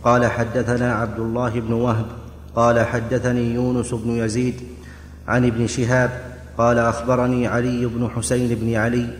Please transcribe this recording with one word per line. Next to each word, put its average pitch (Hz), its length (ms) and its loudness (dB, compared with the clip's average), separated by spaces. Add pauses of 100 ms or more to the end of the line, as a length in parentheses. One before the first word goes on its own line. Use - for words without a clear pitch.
قال 123 220 6
حدثنا 120 680 0
عبد 110 260 -2
الله 113 400 -2
بن 113 140 -2
وهب 117 320 2 (500)
قال 117 300 6
حدثني 120 680 0
يونس 123 400 0
بن 117 180 -4
يزيد 117 440 0 (720)
عن 123 180 4
ابن 117 220 2
شهاب 123 680 0 (240)
قال 117 220 4
أخبرني 123 680 2
علي 120 380 0
بن 117 300 -2
حسين 123 400 0
بن 113 200 -2
علي 120 320 0 (120)